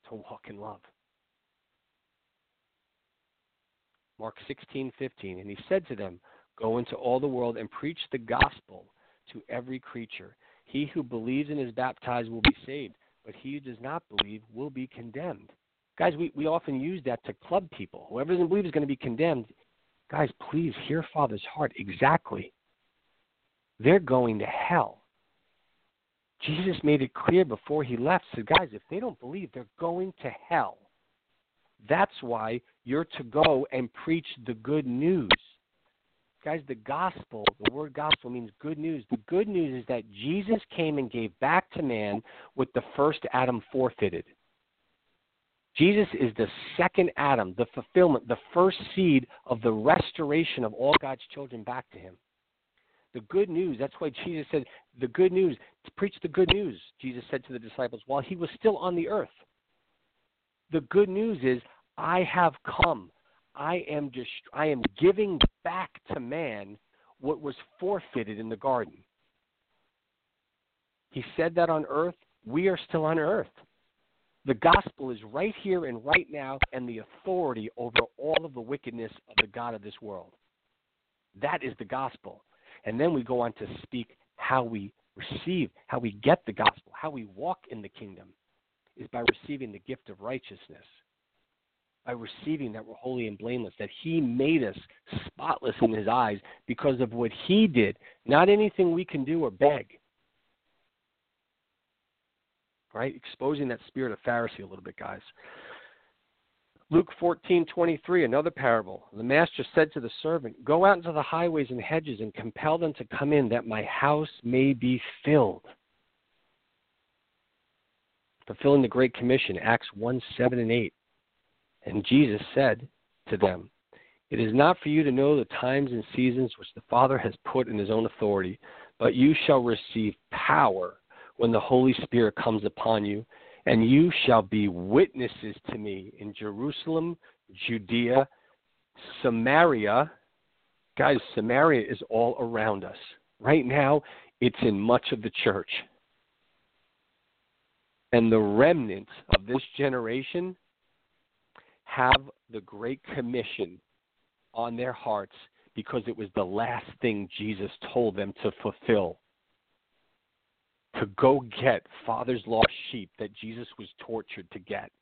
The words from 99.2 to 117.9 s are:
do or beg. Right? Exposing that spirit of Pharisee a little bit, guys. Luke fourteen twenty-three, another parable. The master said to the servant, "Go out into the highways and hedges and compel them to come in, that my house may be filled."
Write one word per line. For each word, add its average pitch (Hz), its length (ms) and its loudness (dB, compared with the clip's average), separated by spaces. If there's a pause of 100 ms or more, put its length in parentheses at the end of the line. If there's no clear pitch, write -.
do 160 200 -2
or 117 60 0
beg. 135 480 2 (3000)
Right? 120 220 -4
Exposing 143 520 -4
that 117 200 -6
spirit 127 240 -6
of - 100 -12
Pharisee 117 380 -2
a 98 60 -14
little 92 180 -18
bit, - 120 -16
guys. 98 240 -12 (1700)
Luke 170 200 4 (100)
fourteen 175 480 2
twenty-three, 170 580 0
another 143 260 2
parable. 110 640 0
The 107 100 -10
master 139 520 2
said 156 180 4
to 151 80 -8
the 117 80 -8 (140)
servant, 139 420 -4
"Go 160 200 4
out 196 120 8
into 170 140 -8
the 151 100 -2
highways 160 500 0
and 120 120 -6
hedges 147 380 -4
and 107 120 -8
compel 151 460 -4
them 160 160 -2
to 127 120 -12
come 139 260 -2
in, 139 160 6
that 117 180 0
my 107 160 -4
house 151 480 0 (140)
may 131 280 4
be 123 300 0 (220)
filled." 135 420 4 (2750)